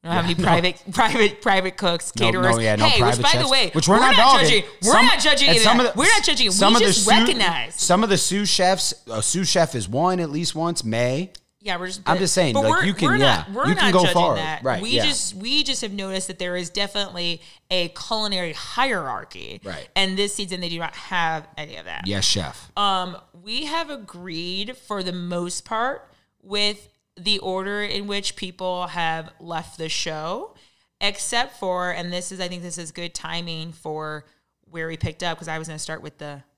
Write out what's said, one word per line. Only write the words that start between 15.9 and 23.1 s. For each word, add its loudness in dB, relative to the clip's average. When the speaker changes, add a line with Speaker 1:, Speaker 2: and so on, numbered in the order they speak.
Speaker 1:
noticed -6
that -12
there -4
is -6
definitely -4
a 0
culinary -6
hierarchy. -6
Speaker 2:
Right. -12
Speaker 1:
And 0
this -2
season -8
they -8
do -8
not -8
have -4
any -14
of -16
that. -10
Speaker 2:
Yes, -2
chef. -4
Speaker 1:
Um, 0